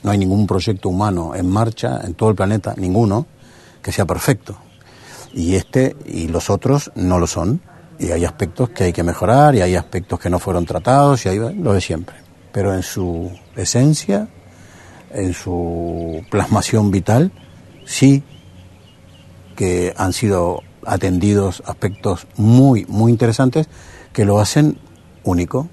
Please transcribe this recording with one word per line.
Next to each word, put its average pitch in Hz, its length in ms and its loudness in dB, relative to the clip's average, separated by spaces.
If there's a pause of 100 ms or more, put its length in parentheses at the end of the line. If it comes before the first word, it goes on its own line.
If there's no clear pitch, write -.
No 104 80 -2
hay 101 80 2
ningún 98 280 2
proyecto 95 420 -2
humano 92 460 -2
en 90 140 -4
marcha 113 540 -2
en 87 120 -10
todo 110 160 2
el 104 40 2
planeta, 101 420 -2
ninguno, 101 500 0 (560)
que 92 100 -8
sea 101 120 0
perfecto. 98 520 -4 (760)
Y 85 220 -2
este 135 500 0
y 85 240 -6
los 82 220 -4
otros 135 440 0
no 90 240 0
lo 90 80 2
son. 92 340 -2 (380)
Y 90 120 -4
hay 82 140 0
aspectos 101 460 -4
que - 140 -2
hay 87 80 2
que 87 120 -4
mejorar, 127 500 4
y 104 60 4
hay 90 160 2
aspectos 87 420 -6
que - 100 -6
no 87 120 0
fueron 87 260 -2
tratados, 135 580 2
y 95 40 0
hay 95 100 0
lo 143 340 -2
de 95 80 2
siempre. 82 360 -8 (340)
Pero 98 240 -2
en 92 80 -4
su 87 480 -6 (260)
esencia, 151 720 0 (840)
en 92 220 -4
su 85 960 -6
plasmación 104 600 0
vital, 110 420 2 (540)
sí 139 360 4 (1300)
que 90 400 -2
han 92 160 -2
sido 90 500 0 (220)
atendidos 95 800 0
aspectos - 640 -4 (100)
muy, 123 520 6
muy 113 240 4
interesantes 127 560 2 (440)
que 107 120 0
lo 101 160 4
hacen 147 380 2 (440)
único 107 500 -2